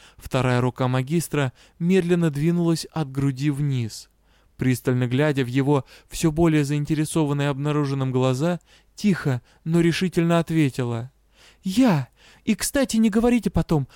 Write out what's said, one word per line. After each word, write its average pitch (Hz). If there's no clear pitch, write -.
Вторая 127
рука 127
магистра 135
медленно 175
двинулась 165
от 151
груди 139
вниз. 135
Пристально 127
глядя 135
в 120
его 135
всё -
более 156
заинтересованные 147
обнаруженным 139
глаза, 131
тихо, 147
но 170
решительно 170
ответила. 131
"Я! 190
И, 214
кстати, -
не 220
говорите 226
потом, 156